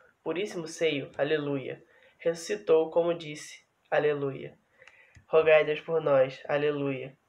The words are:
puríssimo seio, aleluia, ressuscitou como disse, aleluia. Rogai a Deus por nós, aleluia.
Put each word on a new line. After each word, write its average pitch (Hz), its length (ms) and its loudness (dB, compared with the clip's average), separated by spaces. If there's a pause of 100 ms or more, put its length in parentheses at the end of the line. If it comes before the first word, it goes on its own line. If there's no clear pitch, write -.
(240)
puríssimo 170 440 -6
seio, 156 480 -4
aleluia, 143 680 -4 (340)
ressuscitou 165 720 0
como 170 240 0
disse, 151 500 -12 (280)
aleluia. 143 680 -2 (680)
Rogai 156 340 6
a - 20 2
Deus 151 160 -2
por 165 220 -2
nós, 135 460 2
aleluia. 143 680 -2 (140)